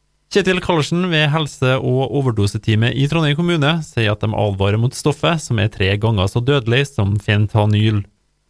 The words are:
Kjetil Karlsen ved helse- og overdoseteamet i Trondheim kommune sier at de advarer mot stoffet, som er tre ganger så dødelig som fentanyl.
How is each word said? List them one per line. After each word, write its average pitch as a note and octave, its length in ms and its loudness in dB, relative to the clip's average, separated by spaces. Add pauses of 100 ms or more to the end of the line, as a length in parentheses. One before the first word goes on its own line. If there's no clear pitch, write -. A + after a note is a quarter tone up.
(340)
Kjetil F#3 260 2
Karlsen F3 500 0
ved D3+ 200 2
helse- C#3 480 -2
og B2+ 320 -2
overdoseteamet A2+ 840 0
i C#3 120 0
Trondheim D3 320 0
kommune E3 480 0
sier A2 260 -2
at - 80 -6
de A2 140 -2
advarer G2+ 440 0
mot A#2+ 160 0
stoffet, D3+ 440 -2
som A#2+ 200 -4
er G2+ 100 2
tre G2 280 0
ganger G#2 300 0
så A#2+ 160 0
dødelig C3 520 0
som G2+ 240 0
fentanyl. G#2 840 2 (480)